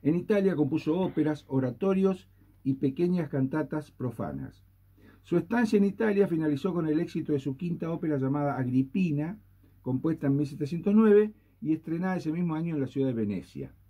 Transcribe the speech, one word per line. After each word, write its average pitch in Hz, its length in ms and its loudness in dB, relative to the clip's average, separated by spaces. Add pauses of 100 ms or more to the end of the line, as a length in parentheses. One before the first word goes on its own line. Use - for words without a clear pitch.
En 156 140 2
Italia 190 400 2
compuso 151 420 0
óperas, 156 520 -2
oratorios 190 800 0 (340)
y 135 120 0
pequeñas 170 520 0
cantatas 147 640 -4
profanas. 82 720 -8 (600)
Su - 120 -2
estancia 220 400 2
en 202 80 6
Italia 202 420 2
finalizó 160 480 -2
con 170 140 -2
el 156 140 0
éxito 160 320 -4
de 143 60 0
su 135 180 -6
quinta 170 340 -6
ópera 160 260 -2
llamada 139 380 0
Agripina, 143 840 0 (440)
compuesta 151 460 -2
en 139 100 2
mil 147 100 0
setecientos 160 480 -2
nueve 214 380 6 (280)
y 156 120 0
estrenada 170 420 -4
ese 156 160 -4
mismo 165 240 -2
año 165 200 -4
en 147 40 -2
la 131 80 -2
ciudad 135 220 -2
de 123 40 -4
Venecia. 101 600 -6 (160)